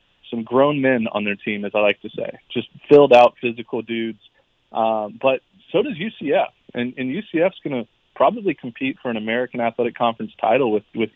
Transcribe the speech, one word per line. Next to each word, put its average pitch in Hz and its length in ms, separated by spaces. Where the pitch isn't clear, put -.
some 117 140
grown 135 380
men 131 300
on 104 120
their 101 120
team, 104 300
as 98 80
I 107 60
like 101 220
to 107 80
say, - 280
just 120 140
filled 143 220
out 123 300
physical 120 400
dudes. 113 380
Um, 110 480
but 135 220
so 175 100
does 247 160
U 202 220
C 139 140
F, 180 200
and, 123 240
and 131 120
U 165 120
C 160 100
F's 180 220
gonna 127 240
probably 190 380
compete 131 480
for 127 80
an 117 80
American 120 440
Athletic 117 340
Conference 113 440
title 113 320
with, 104 120
with 113 220